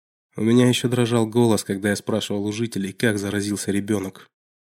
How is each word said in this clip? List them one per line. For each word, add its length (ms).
У 60
меня 260
ещё 220
дрожал 380
голос, 360
когда 260
я 60
спрашивал 520
у 40
жителей, 420
как 260
заразился 520
ребёнок. 560